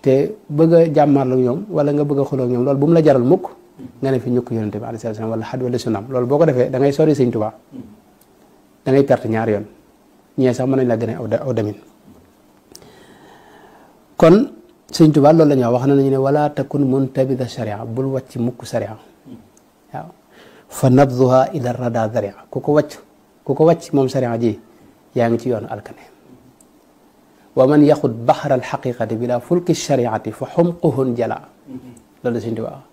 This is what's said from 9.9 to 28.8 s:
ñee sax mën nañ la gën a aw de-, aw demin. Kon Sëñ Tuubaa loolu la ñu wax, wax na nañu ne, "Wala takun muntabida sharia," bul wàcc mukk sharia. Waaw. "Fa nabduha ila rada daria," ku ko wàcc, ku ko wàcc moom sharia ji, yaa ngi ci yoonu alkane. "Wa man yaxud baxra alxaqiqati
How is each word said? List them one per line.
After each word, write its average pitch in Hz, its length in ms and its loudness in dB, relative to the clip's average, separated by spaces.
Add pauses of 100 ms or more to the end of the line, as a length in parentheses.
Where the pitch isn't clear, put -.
ñee 127 160 2
sax 127 140 -4
mën 135 100 0
nañ 131 100 0
la 113 100 0
gën 110 120 -4
a - 100 -8
aw 113 80 -10
de-, 110 160 -2
aw 131 100 -6
demin. 107 220 -4 (2500)
Kon 190 340 6 (400)
Sëñ 156 200 4
Tuubaa 147 220 6
loolu 160 160 6
la 143 60 2
ñu 127 80 2
wax, 117 100 0
wax 123 140 0
na 139 80 4
nañu 139 140 2
ne, 135 80 0
"Wala 147 320 0
takun 143 360 -6
muntabida 131 600 -2
sharia," 107 380 -10
bul 117 200 -6
wàcc 131 320 -8
mukk 120 280 -6
sharia. 107 300 -8 (1000)
Waaw. 151 120 -14 (640)
"Fa - 200 0
nabduha 127 640 4
ila 123 200 -6
rada 117 340 -4
daria," 107 260 -6 (160)
ku 139 120 -10
ko 147 120 -2
wàcc, 147 240 -2 (460)
ku 143 100 -4
ko 156 120 2
wàcc 165 280 0
moom 131 140 2
sharia 123 320 -2
ji, 113 200 -2 (560)
yaa 117 140 0
ngi 117 100 0
ci 127 100 -6
yoonu 110 200 -4
alkane. - 340 -14 (1500)
"Wa 131 120 4
man 147 160 4
yaxud 143 280 2 (140)
baxra 135 300 0
alxaqiqati 117 600 -6